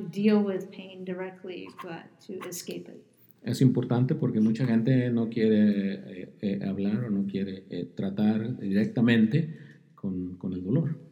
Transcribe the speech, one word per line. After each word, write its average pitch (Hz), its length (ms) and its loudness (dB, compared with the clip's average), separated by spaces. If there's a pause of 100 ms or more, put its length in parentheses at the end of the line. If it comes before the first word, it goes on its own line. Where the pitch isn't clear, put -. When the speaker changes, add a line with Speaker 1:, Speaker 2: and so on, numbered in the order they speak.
(120)
Speaker 1:
deal 208 300 4
with 190 300 -2
pain 185 340 -14
directly, 185 640 -10 (140)
but 170 180 -12 (240)
to 185 140 -10 (100)
escape 175 400 -10
it. - 160 -20 (380)
Speaker 2:
Es - 180 0
importante 127 540 2
porque 110 260 0
mucha 113 240 2
gente 123 460 2
no 117 180 0
quiere, 101 920 2
eh, - 180 -16
eh, 98 260 -2
hablar 101 360 -2
o 113 80 -4
no 98 160 0
quiere, 98 420 -6
eh, 87 260 -6
tratar 107 640 0
directamente 110 1000 4 (380)
con, 92 440 -6
con - 160 -6
el - 100 -6
dolor. 123 340 0 (140)